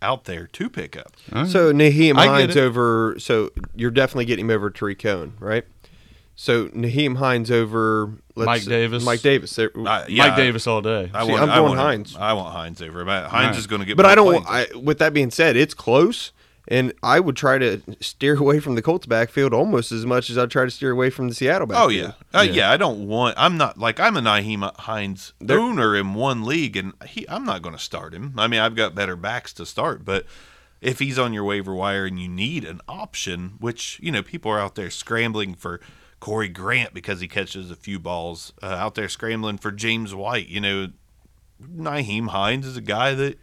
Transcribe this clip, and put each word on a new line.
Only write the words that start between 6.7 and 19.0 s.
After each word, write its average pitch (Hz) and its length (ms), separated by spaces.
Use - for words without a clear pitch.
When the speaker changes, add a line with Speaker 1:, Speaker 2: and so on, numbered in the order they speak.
Speaker 3:
Hines 123 340
over, 110 640
let's 113 120
Speaker 2:
Mike 117 160
Speaker 3:
say, 101 80
Speaker 2:
Davis. 117 340
Speaker 3:
Mike 120 180
Davis. 139 340
There, 110 180
Speaker 1:
Uh, 104 320
yeah, 113 220
Speaker 2:
Mike 95 80
Davis 120 300
all 110 160
day. 101 320
Speaker 1:
I 110 100
Speaker 3:
See, 113 60
Speaker 1:
want, 110 140
Speaker 3:
I'm 151 60
Speaker 1:
I - 40
Speaker 3:
going 151 140
Speaker 1:
want 135 120
him, 143 60
Speaker 3:
Hines. 110 320
Speaker 1:
I 104 160
want 90 180
Hines 85 300
over. 85 240
Hines 92 260
Speaker 2:
All 113 80
right. 120 160
Speaker 1:
is 110 100
gonna 101 200
get 104 100
Speaker 3:
But 185 60
Speaker 1:
more 196 100
Speaker 3:
I - 40
don't. 214 100
Speaker 1:
playing - 0
time. 113 300
Speaker 3:
I, 117 40
with 147 200
that 156 160
being 135 160
said, 156 260
it's 147 160
close, 147 600
and 127 240
I 135 180
would 151 160
try 135 200
to 113 240
steer 143 360
away 143 240
from 139 140
the 113 80
Colts 170 240